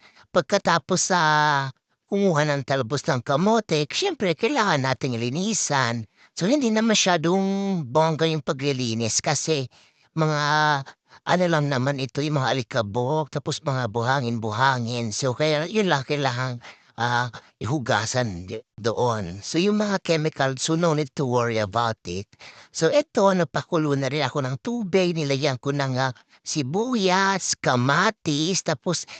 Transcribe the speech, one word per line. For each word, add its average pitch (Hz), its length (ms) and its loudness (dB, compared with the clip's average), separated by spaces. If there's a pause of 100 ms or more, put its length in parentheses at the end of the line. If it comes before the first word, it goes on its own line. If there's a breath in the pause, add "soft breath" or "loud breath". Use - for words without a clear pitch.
(320 soft breath)
pagkatapos 180 800 0
sa 175 100 4 (840)
kumuha 185 400 2
ng 143 160 0
talbos 135 400 -2
ng 131 240 0
kamote, 170 640 2
siyempre, 254 480 -2
kailangan 190 480 0
nating 131 320 -2
linisan. 131 880 -2 (240 soft breath)
So, - 160 -2
hindi 254 240 2
na 214 80 2
masyadong 190 640 2 (480)
bongga 156 400 2
yung 156 80 0
paglilinis 127 800 -2
kasi 147 480 -2 (480 soft breath)
mga, 156 240 0 (840 loud breath)
ano 180 260 2
lang 147 220 2
naman 135 320 0
ito, 135 180 -4
yung 151 220 0
mga 117 100 0
alikabok, 123 800 -2
tapos - 300 -6
mga 131 260 -2
buhangin-buhangin. 117 1200 0
So, 123 240 -2
kaya 151 320 0
yun 208 240 0
lang 139 160 2
kailangang, 127 560 -2 (380 loud breath)
ah, 120 340 0 (240 loud breath)
ihugasan 110 880 -2
di-, 110 160 -10 (160)
doon. 107 640 -2
So, - 160 -4
yung 208 240 2
mga 202 240 -2
chemical, 151 540 0
so 160 180 0
no 170 160 2
need 147 240 -2
to 147 80 0
worry 120 320 2
about 110 480 0
it. 90 240 -8 (400 loud breath)
So, 160 240 0
eto, 196 400 2
napakulo 156 640 0
na 135 140 -2
rin 147 100 -2
ako 135 240 -2
ng 131 160 -4
tubig, 190 560 0
nilagyan 139 400 0
ko 139 160 -4
ng, 135 240 -2
ah, 131 160 0 (300 soft breath)
sibuyas, 190 1120 0
kamatis, 156 1040 0
tapos - 460 -4 (120 loud breath)